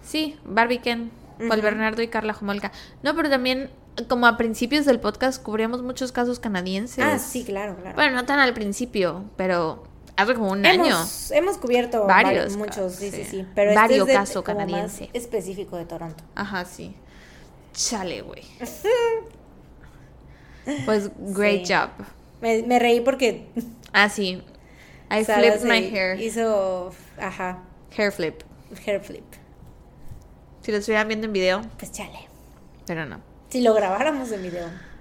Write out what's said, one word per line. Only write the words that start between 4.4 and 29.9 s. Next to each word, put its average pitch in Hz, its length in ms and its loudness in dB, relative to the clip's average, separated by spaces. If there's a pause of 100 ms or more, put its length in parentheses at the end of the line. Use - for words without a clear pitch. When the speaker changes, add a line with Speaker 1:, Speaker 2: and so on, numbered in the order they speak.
Speaker 1:
del 269 140 6
podcast, - 420 -2
cubríamos 226 400 -4
muchos 254 300 -6
casos 240 280 -2
canadienses. 196 640 -4
Speaker 2:
Ah, 294 160 2
sí, - 260 -8
claro, 196 320 -6
claro. 185 180 -12
Speaker 1:
Bueno, 285 200 2
no 247 100 -2
tan 285 140 0
al 247 140 4
principio, 202 680 -4 (140)
pero 175 460 -2 (340)
hace 208 160 4
como 220 180 0
un 202 140 0
Speaker 2:
Hemos, 359 220 6
Speaker 1:
año. 208 100 4 (420)
Speaker 2:
hemos 370 180 0
cubierto 240 480 0
Speaker 1:
Varios 190 500 4
Speaker 2:
vari-, - 20 -6
muchos, 208 180 -6
Speaker 1:
casos, 185 200 -6
Speaker 2:
sí, 202 160 -10
sí, - 120 -10
Speaker 1:
sí. - 80 -10
Speaker 2:
sí. 190 240 -8
Pero 208 160 4
este 208 100 8
Speaker 1:
Vario 226 220 8
Speaker 2:
es 185 40 2
de, 269 60 6
Speaker 1:
caso 202 300 2
Speaker 2:
como 208 160 -4
más 202 80 -2
Speaker 1:
canadiense. 202 460 -6
Speaker 2:
específico 196 640 -8
de 170 80 -8
Toronto. 165 380 -12 (120)
Speaker 1:
Ajá, 196 300 -6
sí. 175 300 -16 (800)
Chale, 185 480 -4
güey. - 220 -16 (160)
Speaker 2:
<laughs> 453 760 -2 (1500)
Speaker 1:
Pues, 208 340 0
great 196 460 0
Speaker 2:
Sí. 196 80 0
Speaker 1:
job. 151 160 2 (520)
Speaker 2:
Me, 226 220 2
me 240 160 4
reí 240 220 6
porque 254 460 0 (460)
Speaker 1:
Ah, 202 160 6
sí. 185 320 -4 (680)
I 214 120 2
Speaker 2:
Sara 214 160 4
Speaker 1:
flipped 208 220 6
Speaker 2:
se 240 60 0
Speaker 1:
my 226 280 2
hair. 190 240 0
Speaker 2:
hizo, 196 720 0 (280)
ajá. 185 400 -6 (360)
Speaker 1:
Hair 208 160 2
flip. 160 300 -6 (440)
Speaker 2:
Hair 196 160 -2
flip. - 220 -16 (1400)